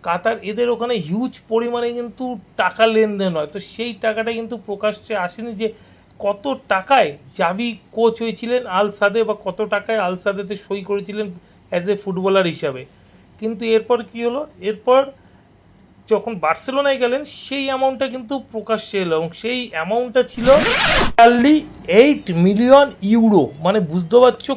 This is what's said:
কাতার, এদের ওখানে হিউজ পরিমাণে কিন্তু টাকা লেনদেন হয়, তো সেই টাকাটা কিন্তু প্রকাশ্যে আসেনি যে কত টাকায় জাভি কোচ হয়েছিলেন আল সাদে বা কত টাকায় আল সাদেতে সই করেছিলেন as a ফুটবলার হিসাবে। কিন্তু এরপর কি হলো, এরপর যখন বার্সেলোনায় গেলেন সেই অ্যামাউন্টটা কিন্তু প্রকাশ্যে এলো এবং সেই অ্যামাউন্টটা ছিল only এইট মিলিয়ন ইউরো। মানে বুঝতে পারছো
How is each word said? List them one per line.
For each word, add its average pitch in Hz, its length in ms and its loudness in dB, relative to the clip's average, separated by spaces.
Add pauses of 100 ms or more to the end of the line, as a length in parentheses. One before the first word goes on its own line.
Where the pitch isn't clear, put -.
কাতার, 180 300 -2 (120)
এদের 233 260 -2
ওখানে 240 200 -4 (120)
হিউজ 220 260 -4 (180)
পরিমাণে 240 380 -2 (100)
কিন্তু 240 260 -10 (360)
টাকা 220 220 2 (100)
লেনদেন 208 440 2
হয়, 151 160 -4
তো 202 60 -10 (140)
সেই 233 180 -8 (120)
টাকাটা 220 360 -2
কিন্তু 226 160 -10 (120)
প্রকাশ্যে 208 460 -6 (120)
আসেনি 226 260 -10 (100)
যে 220 60 -2 (520)
কত 202 260 -4 (280)
টাকায় 190 360 2 (280)
জাভি 190 320 -2 (260)
কোচ 226 180 2 (100)
হয়েছিলেন 233 380 -4 (160)
আল 208 100 2 (120)
সাদে 202 300 2
বা 208 60 -2 (100)
কত 185 140 -8 (140)
টাকায় 214 340 -2
আল 185 160 -4
সাদেতে 202 320 -4 (100)
সই 196 240 -8
করেছিলেন 202 380 -6 (440)
as 175 220 -4
a - 100 0
ফুটবলার 190 500 0
হিসাবে। 131 280 -6 (580)
কিন্তু 220 240 -6 (120)
এরপর 220 220 2 (120)
কি 233 180 -16
হলো, 254 140 -4 (280)
এরপর 247 320 2 (1080)
যখন 214 240 -2 (120)
বার্সেলোনায় 269 600 -2
গেলেন 247 180 0 (220)
সেই 277 260 -6
অ্যামাউন্টটা 262 460 -2
কিন্তু 254 200 -8 (180)
প্রকাশ্যে 214 500 -6
এলো 165 160 -2
এবং 165 100 -4 (120)
সেই 247 180 -4 (140)
অ্যামাউন্টটা 220 480 -2 (120)
ছিল 233 140 -2 (800)
only 240 300 6 (460)
এইট 277 240 4 (200)
মিলিয়ন 247 420 6 (240)
ইউরো। 220 320 6 (220)
মানে 202 140 2 (120)
বুঝতে 180 320 2
পারছো 254 340 2